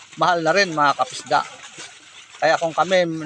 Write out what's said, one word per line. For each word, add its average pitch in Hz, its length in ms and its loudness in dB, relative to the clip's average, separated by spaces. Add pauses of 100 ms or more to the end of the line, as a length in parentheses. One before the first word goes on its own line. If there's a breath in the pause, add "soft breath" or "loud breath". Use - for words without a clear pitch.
(160)
mahal 175 240 2
na 160 160 2
rin, 196 160 2
mga 147 240 2
kapisda. 139 480 -2 (960)
Kaya 151 160 2
kung 165 160 -2
kami 180 320 2 (220)